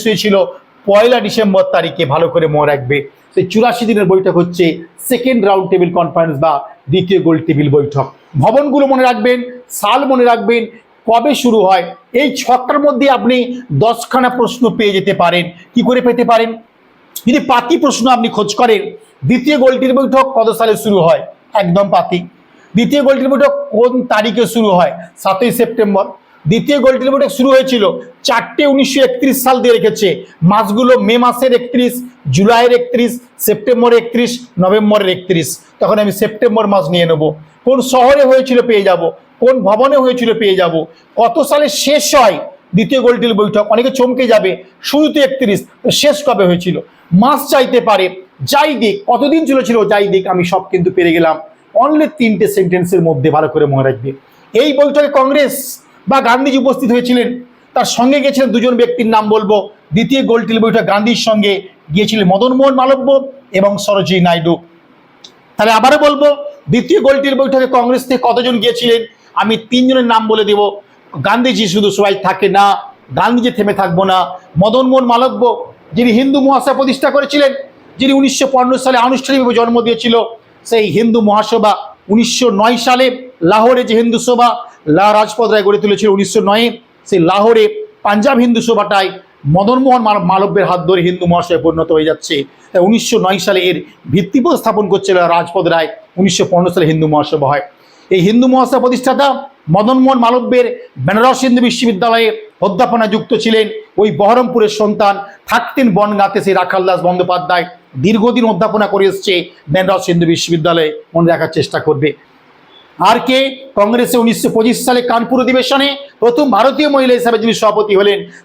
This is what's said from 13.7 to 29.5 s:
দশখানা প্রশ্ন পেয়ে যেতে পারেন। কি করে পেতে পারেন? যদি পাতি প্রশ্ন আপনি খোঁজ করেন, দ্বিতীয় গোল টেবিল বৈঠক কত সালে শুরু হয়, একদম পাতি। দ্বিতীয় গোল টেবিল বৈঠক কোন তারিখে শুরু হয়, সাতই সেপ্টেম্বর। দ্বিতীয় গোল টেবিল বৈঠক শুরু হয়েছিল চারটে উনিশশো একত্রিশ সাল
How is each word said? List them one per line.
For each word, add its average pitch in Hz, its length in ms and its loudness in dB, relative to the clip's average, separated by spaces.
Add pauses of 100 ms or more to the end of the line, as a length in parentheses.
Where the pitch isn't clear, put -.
দশখানা 247 540 -2
প্রশ্ন 240 260 -2 (140)
পেয়ে 202 200 0
যেতে 190 240 -2
পারেন। 175 220 2 (300)
কি 240 140 2
করে 247 200 2
পেতে 240 240 0
পারেন? 226 180 2 (800)
যদি 262 120 2 (120)
পাতি 277 320 0
প্রশ্ন 240 220 -2 (100)
আপনি 226 120 -2 (100)
খোঁজ 208 120 -2 (120)
করেন, 220 200 2 (480)
দ্বিতীয় 254 280 0
গোল 262 220 4
টেবিল 262 200 0
বৈঠক 269 260 2 (120)
কত 226 120 2 (100)
সালে 226 140 2 (100)
শুরু 202 240 2
হয়, 156 140 2 (400)
একদম 190 320 0
পাতি। 175 260 -2 (540)
দ্বিতীয় 247 320 0
গোল 269 120 4
টেবিল 262 180 0
বৈঠক 277 180 2 (220)
কোন 240 160 2 (200)
তারিখে 220 320 0 (120)
শুরু 220 220 2
হয়, 156 160 0 (280)
সাতই 190 380 0
সেপ্টেম্বর। 214 460 0 (400)
দ্বিতীয় 233 340 0
গোল 262 180 4
টেবিল 269 180 -2
বৈঠক 277 220 0
শুরু 254 160 2
হয়েছিল 254 300 2 (440)
চারটে - 360 -2 (100)
উনিশশো 269 340 0
একত্রিশ 254 360 0
সাল 254 200 2